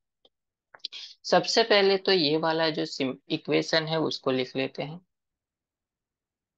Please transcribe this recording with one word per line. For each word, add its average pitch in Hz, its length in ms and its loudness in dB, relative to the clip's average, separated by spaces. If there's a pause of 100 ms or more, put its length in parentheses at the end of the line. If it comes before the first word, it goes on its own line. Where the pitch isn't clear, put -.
(1200)
सबसे 180 380 2
पहले 202 360 4
तो 190 140 0
ये 156 240 2
वाला 160 340 0
जो 160 140 -4
सिम-, 135 300 -4 (160)
इक्वेशन 156 560 -2
है 160 140 -2
उसको - 300 -4
लिख 127 260 -2
लेते 135 260 -6
हैं, 156 180 -12 (1600)